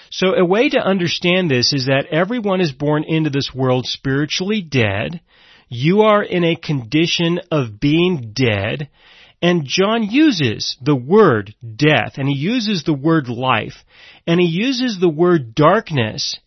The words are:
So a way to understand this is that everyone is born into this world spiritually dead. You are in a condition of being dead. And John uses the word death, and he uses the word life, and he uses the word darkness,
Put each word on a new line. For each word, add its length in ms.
So 240
a 100
way 260
to 100
understand 680
this 220
is 140
that 240
everyone 500
is 120
born 320
into 260
this 240
world 320
spiritually 760
dead. 580
You 340
are 200
in 220
a 120
condition 840
of 300
being 520
dead. 560
And 240
John 360
uses 800
the 160
word 680
death, 540
and 120
he 60
uses 480
the 120
word 340
life, 560
and 140
he 60
uses 520
the 120
word 440
darkness, 800